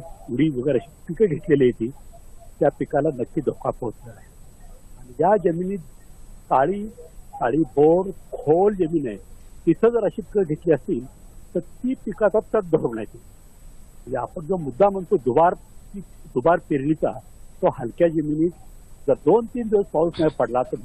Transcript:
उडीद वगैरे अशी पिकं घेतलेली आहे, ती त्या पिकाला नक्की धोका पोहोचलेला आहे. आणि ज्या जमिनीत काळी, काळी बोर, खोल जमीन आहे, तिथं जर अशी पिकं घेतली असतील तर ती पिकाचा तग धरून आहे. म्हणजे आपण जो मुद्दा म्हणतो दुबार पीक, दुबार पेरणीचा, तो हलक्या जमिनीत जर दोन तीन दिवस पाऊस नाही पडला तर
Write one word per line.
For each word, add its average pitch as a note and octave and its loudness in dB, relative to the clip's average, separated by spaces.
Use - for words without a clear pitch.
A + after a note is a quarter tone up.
उडीद C#3+ 0
वगैरे B2+ 0
अशी - -14
पिकं G#3 0
घेतलेली C#3+ 2
आहे, B2 6
ती A2+ -4
त्या D#3 4
पिकाला C#3+ 0
नक्की B2+ -4
धोका - -4
पोहोचलेला A#2 -8
आहे. - -20
आणि - -20
ज्या F3 4
जमिनीत F#3 -4
काळी, F#3+ 2
काळी C3 0
बोर, D#3+ 4
खोल F#3 2
जमीन D#3+ -2
आहे, G2+ -8
तिथं E3+ 4
जर A#3 0
अशी F#3 -2
पिकं G3+ 0
घेतली D#3 0
असतील C3+ -2
तर F#3 0
ती B3 -6
पिकाचा G#3 0
तग A3 2
धरून D3+ -2
आहे. A2 -12
म्हणजे B2+ -10
आपण A#2+ -8
जो D3 -2
मुद्दा D#3 2
म्हणतो G3 -2
दुबार D3+ 4
पीक, G3 -14
दुबार E3 4
पेरणीचा, C#3+ 0
तो F3+ 4
हलक्या C3 0
जमिनीत D#3 -2
जर C3+ 4
दोन A3 2
तीन A#3 -6
दिवस G3+ 2
पाऊस E3 0
नाही D3+ 2
पडला B2 0
तर C#3+ -6